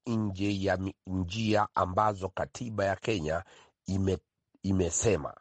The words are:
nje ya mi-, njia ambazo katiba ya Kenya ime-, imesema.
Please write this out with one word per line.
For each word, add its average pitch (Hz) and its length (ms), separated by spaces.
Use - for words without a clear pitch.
nje 101 560
ya 95 140
mi-, 95 180
njia 104 680
ambazo 95 540
katiba 101 560
ya 98 120
Kenya 85 480
ime-, 95 320
imesema. 95 800